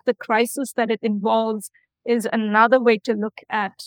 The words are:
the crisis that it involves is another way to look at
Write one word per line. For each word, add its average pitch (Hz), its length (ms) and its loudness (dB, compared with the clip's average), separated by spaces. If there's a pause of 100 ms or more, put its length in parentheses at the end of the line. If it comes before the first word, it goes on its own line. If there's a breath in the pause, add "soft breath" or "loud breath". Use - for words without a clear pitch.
the 247 80 0
crisis 233 600 -2
that 226 180 -2
it 220 100 -2
involves 220 720 -2 (320)
is 233 300 -2
another 220 460 4
way 233 180 2
to 233 160 -2
look 214 340 -6
at 208 400 -6